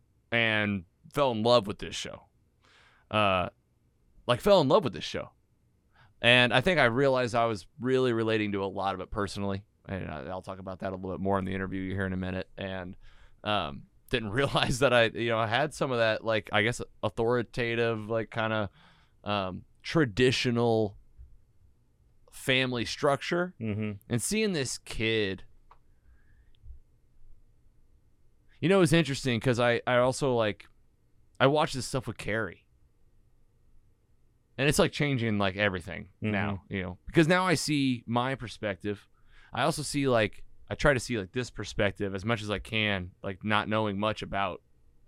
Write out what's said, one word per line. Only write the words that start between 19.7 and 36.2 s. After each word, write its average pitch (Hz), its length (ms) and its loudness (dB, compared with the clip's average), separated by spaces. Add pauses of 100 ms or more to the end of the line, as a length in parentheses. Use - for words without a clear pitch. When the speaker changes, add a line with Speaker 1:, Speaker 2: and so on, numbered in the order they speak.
Speaker 1:
traditional 120 1080 2 (1400)
family 127 540 0
structure. 175 720 -2
Speaker 2:
Mm-hmm. 107 320 -4 (160)
Speaker 1:
And 120 140 -2
seeing 214 320 -2
this 139 240 -4
kid, 110 680 -2 (3250)
you 147 100 2
know, 196 80 6
it - 20 6
was 160 140 6
interesting 131 460 2
'cause 123 200 2
I, 120 260 2
I 123 120 4
also, 127 380 2
like, 107 320 0 (720)
I 127 80 8
watched 151 280 6
this 123 100 -6
stuff 127 220 -4
with 113 100 -10
Carrie. 101 480 -4 (1900)
And 139 120 2
it's, 147 100 2
like, 165 120 4
changing, 117 480 -2
like, 98 180 0
everything 87 520 -4 (120)